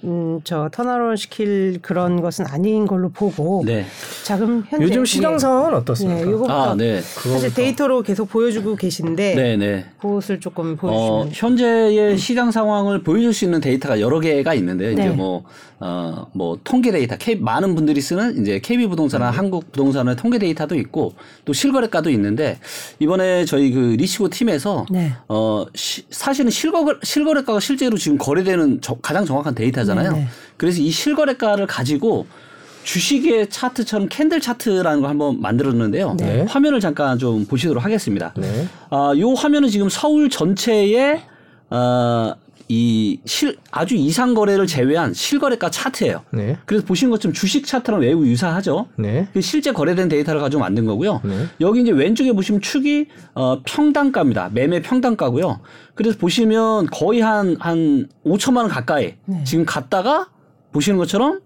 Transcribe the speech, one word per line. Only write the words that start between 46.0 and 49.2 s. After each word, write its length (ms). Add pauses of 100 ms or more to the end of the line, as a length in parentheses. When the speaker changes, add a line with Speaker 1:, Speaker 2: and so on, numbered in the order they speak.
Speaker 3:
네. 240 (100)
Speaker 2:
그래서 200
보신 240
것처럼 240
주식 320
차트랑 360
매우 240
유사하죠. 720
Speaker 3:
네. 380